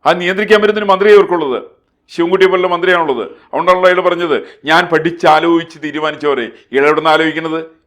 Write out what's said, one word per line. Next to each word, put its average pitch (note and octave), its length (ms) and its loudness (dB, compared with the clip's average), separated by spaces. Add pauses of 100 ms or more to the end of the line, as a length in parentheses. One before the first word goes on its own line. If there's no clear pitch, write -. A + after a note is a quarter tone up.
ആ D#3 140 2
നിയന്ത്രിക്കാൻ G3 420 0
പറ്റുന്നൊരു G#3 280 0
മന്ത്രിയെ G3+ 280 4
ഇവർക്കുള്ളത്. D#3+ 420 0 (540)
ശിവൻകുട്ടിയെ F#3 360 0
പോലുള്ള F3+ 240 -2
മന്ത്രിയാണുള്ളത്. E3+ 500 -2 (280)
അതുകൊണ്ടാണല്ലോ F#3 380 0
അയാൾ F3+ 180 0
പറഞ്ഞത്, E3+ 300 -2 (320)
"ഞാൻ E3 120 2 (100)
പഠിച്ചാലോചിച്ച് E3 960 0
തീരുമാനിച്ചവരെ." D3 640 -4 (240)
ഇയാൾ C3 180 0
എവിടെ D#3 120 0
നിന്ന് D#3 140 2
ആലോചിക്കുന്നത്? D#3+ 440 -2 (280)